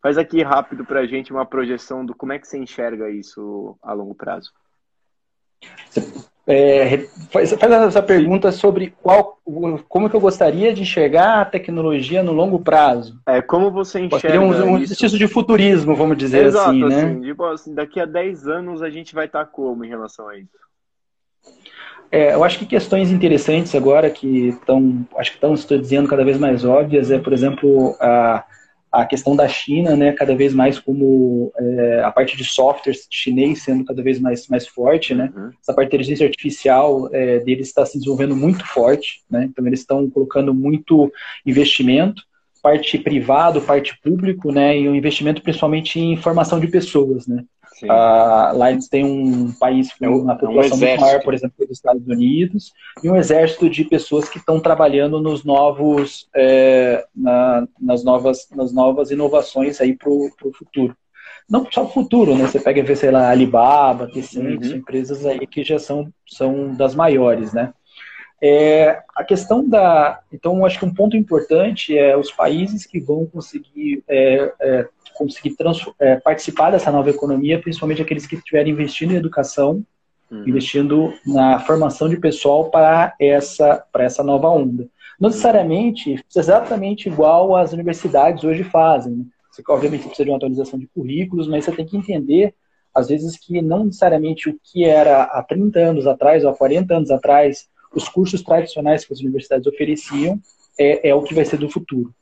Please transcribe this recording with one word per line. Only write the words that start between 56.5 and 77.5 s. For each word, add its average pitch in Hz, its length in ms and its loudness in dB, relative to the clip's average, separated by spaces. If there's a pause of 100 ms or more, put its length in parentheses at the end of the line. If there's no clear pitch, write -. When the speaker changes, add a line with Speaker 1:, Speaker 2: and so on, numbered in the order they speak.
Speaker 2:
na, 123 520 0 (120)
nas 123 240 -2
novas, 127 520 0
nas 131 180 -6
novas 131 380 0
inovações 143 680 -2
aí 131 160 0
pro, 143 320 -2 (120)
pro 135 140 -8
futuro. - 440 -6 (500)
Não 254 240 0
só 254 120 -2
o 254 60 -8
futuro, 220 460 2
né? 131 120 2
Você 139 120 -2
pega 139 200 0
e 135 40 0
vê, 135 120 0
sei 139 160 0
lá, 127 180 4
Alibaba, 127 840 4
Tencent, 127 460 -8
Speaker 1:
Uhum. 117 60 -10
Speaker 2:
são 131 140 -8
empresas 131 460 -8
aí 135 220 -4
que 147 180 -8
já 151 140 -2
são, 147 340 -8 (160)
são 135 460 -4
das 131 220 0
maiores, 123 580 2
né? 120 220 -4 (640)
É, 151 600 4 (140)
a - 80 -6
questão 226 440 0
da, 175 520 4 (120)
então, 180 260 -4
eu 190 80 2
acho 180 120 0
que 196 80 -6
um 175 80 -2
ponto 214 240 0
importante 175 800 0
é 139 180 4
os 143 160 -2
países 180 540 -2
que 180 140 -10
vão 147 260 -4
conseguir, 156 800 -10
é, 135 540 2
é, 131 260 -2 (280)
conseguir 143 400 -8
trans-, 165 440 -4
é, 131 180 4
participar 156 520 0
dessa 175 220 0
nova 143 180 0
economia, 143 500 -2